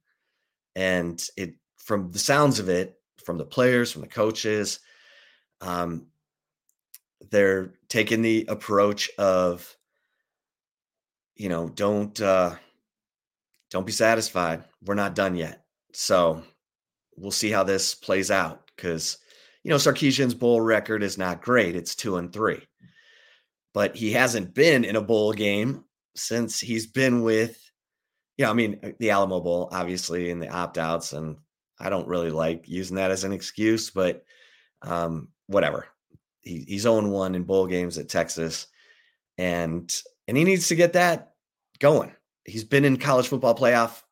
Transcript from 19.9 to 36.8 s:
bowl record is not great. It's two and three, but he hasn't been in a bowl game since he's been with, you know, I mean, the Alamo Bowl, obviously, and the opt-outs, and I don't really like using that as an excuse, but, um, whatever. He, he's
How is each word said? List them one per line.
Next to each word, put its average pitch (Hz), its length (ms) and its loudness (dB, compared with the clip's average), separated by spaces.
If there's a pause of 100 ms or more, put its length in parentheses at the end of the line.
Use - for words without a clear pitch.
bowl 120 240 4
record 110 440 2
is 92 140 -4
not 90 240 -2
great. 104 360 2
It's - 180 -8
two 95 220 -4
and 87 160 -8
three, 101 340 -2 (1080)
but 101 220 0
he 110 160 -2
hasn't 117 420 0
been 143 300 6
in 101 120 -2
a 110 60 2
bowl 107 320 2
game 107 520 -2 (300)
since 117 440 -4
he's 110 260 -4
been 123 380 2
with, 113 480 0 (640)
you 139 80 0
know, 110 60 0
I - 20 0
mean, 107 460 -2
the 113 100 0
Alamo 95 320 2
Bowl, 87 300 -2
obviously, 90 580 -4
and 85 100 -6
the 78 100 -8
opt-outs, 82 640 -4
and 78 240 -10 (420)
I 95 100 -6
don't 92 180 -2
really 85 220 -2
like 82 380 -2
using 90 300 -6
that 95 120 0
as 95 140 -2
an 98 100 -6
excuse, 110 560 -2
but, 90 340 -2 (600)
um, 82 460 -4 (180)
whatever. 80 400 0 (540)
He, 87 260 -10
he's 101 180 -6